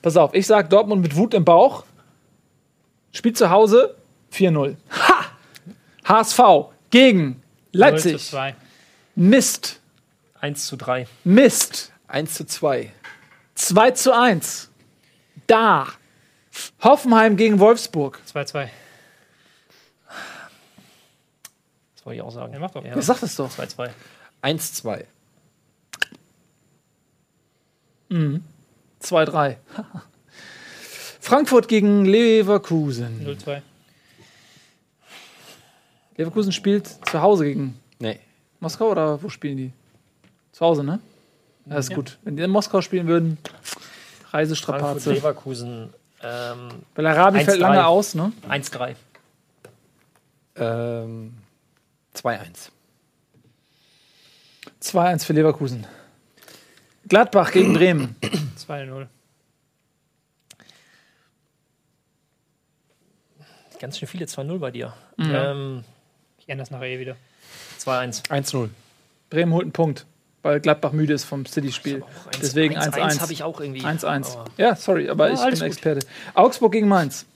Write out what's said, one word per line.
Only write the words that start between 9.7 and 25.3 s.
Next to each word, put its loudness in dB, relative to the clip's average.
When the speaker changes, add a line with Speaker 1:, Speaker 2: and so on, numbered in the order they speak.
Speaker 3:
Eins -8
zu -12
drei. -6
Speaker 1:
Mist. 4
Speaker 4:
Eins -6
zu -12
zwei. -4
Speaker 1:
Zwei 2
zu 0
eins. 0
Da. 4
Hoffenheim 6
gegen 4
Wolfsburg. 2
Speaker 2:
Zwei -10
zwei. -10
Speaker 3:
Das -20
wollte -16
ich -14
auch -16
sagen. -16
Speaker 2:
Ja, -16
mach -12
doch. -16
Speaker 3:
Ja. -10
Speaker 1:
Ja, -4
sag -2
das -10
doch. -8
Speaker 3:
Zwei -12
zwei. -12
Speaker 4:
Eins -6
zwei. -10